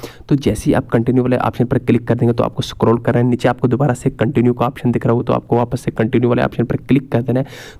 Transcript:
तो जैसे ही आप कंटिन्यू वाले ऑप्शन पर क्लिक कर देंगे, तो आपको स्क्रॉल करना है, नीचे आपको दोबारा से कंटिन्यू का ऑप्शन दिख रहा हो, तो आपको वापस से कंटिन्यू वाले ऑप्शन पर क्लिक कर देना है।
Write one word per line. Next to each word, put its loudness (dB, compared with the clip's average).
तो 2
जैसे -2
ही 2
आप 0
कंटिन्यू 2
वाले 2
ऑप्शन -2
पर 0
क्लिक 0
कर 4
देंगे, 2
तो 0
आपको -4
स्क्रॉल 0
करना 0
है, 2
नीचे 2
आपको 0
दोबारा 0
से -2
कंटिन्यू 0
का -2
ऑप्शन -2
दिख 0
रहा 4
हो, 0
तो -2
आपको 0
वापस -2
से -6
कंटिन्यू 0
वाले 2
ऑप्शन 0
पर -4
क्लिक 0
कर 2
देना -2
है। -4